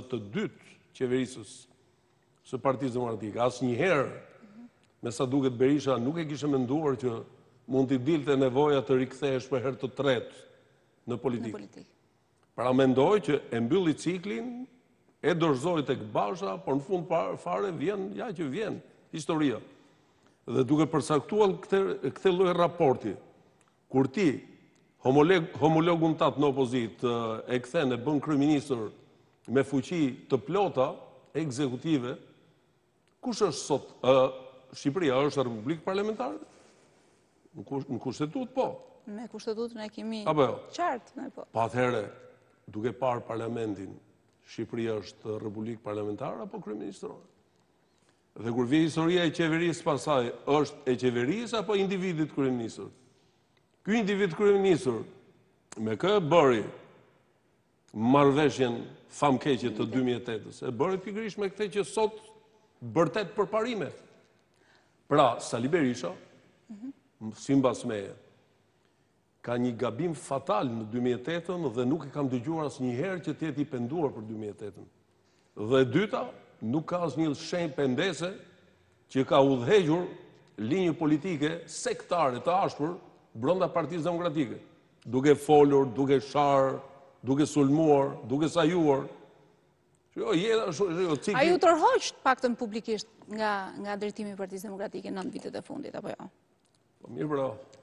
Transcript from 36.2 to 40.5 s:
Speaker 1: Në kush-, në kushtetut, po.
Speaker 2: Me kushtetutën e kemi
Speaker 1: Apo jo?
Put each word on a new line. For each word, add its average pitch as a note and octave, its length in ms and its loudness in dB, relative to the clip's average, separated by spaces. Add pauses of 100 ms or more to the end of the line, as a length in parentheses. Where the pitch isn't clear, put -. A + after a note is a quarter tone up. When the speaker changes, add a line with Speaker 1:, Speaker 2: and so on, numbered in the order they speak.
Speaker 1:
Në G#2 80 -12
kush-, C3+ 240 -6
në B2 80 -4
kushtetut, D3+ 560 -6
po. B3 140 0 (380)
Speaker 2:
Me G#3+ 200 -12
kushtetutën A3+ 560 -8
e G#3+ 80 -10
kemi A3 320 -8
Speaker 1:
Apo D#3 220 2
jo? A2+ 80 0 (160)